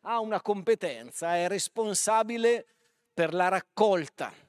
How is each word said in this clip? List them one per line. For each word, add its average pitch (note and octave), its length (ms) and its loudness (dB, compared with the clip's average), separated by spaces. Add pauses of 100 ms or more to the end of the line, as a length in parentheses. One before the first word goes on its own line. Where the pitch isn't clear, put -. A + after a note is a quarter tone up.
ha A3+ 180 -2
una G#3+ 200 -2
competenza, E3+ 920 -2
è F3 140 0
responsabile A3 1160 0 (480)
per D#3+ 200 0
la F3+ 160 2
raccolta F3+ 840 0 (160)